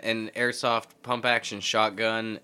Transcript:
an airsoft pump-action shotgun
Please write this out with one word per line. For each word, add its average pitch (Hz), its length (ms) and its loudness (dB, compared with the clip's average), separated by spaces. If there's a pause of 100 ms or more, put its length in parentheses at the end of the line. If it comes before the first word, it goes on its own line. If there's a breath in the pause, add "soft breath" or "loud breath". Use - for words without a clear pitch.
an 110 320 -2
airsoft 120 540 0 (120)
pump-action 120 580 0
shotgun 110 840 0